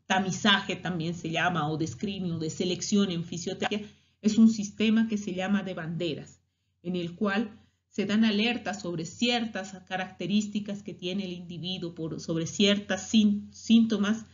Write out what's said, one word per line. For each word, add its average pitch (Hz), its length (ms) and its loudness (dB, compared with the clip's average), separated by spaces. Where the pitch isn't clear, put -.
tamizaje 190 720 2
también 170 380 -4
se 165 160 -6
llama, 160 380 0
o 156 80 -2
de 156 100 -2
screening 185 460 -6
o 165 60 -4
de 160 120 -4
selección 180 600 0
en 170 140 -4
fisioterapia, 196 600 -6
es 208 160 4
un 220 120 10
sistema 220 580 2
que 208 100 -2
se 190 160 -4
llama 190 280 0
de 185 120 -6
banderas, 165 680 -6
en 180 120 -6
el 170 220 -4
cual 208 420 -2
se 196 180 -4
dan 214 180 4
alertas 214 580 0
sobre 170 220 -4
ciertas 226 680 -2
características 202 960 -2
que 175 120 -10
tiene 185 300 -6
el 180 80 -8
individuo, 170 640 -8
por, 160 260 -8
sobre 165 260 -2
ciertos 202 540 2
sín-, 208 520 2
síntomas 220 800 4